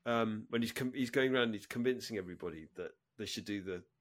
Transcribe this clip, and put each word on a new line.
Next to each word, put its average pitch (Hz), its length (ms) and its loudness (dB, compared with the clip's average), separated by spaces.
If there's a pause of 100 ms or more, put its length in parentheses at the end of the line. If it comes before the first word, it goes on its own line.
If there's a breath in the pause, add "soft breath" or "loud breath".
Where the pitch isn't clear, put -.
um, 110 440 2
when 117 120 2
he's 113 100 0
com-, 127 220 -2
he's 131 160 0
going 131 240 4
around, 117 200 4
he's 98 120 -8
convincing 120 520 0
everybody 85 480 -8 (100)
that 82 140 -6 (280)
they 107 80 -4
should 98 180 -6
do 101 180 -4
the, 90 200 -6 (180)